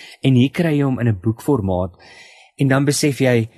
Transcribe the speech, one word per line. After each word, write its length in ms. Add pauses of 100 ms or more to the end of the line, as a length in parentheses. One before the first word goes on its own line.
(220)
En 120
hier 160
kry 280
jy 60
hom 160
in 80
'n 120
boekformaat 720 (680)
en 100
dan 160
besef 340
jy, 400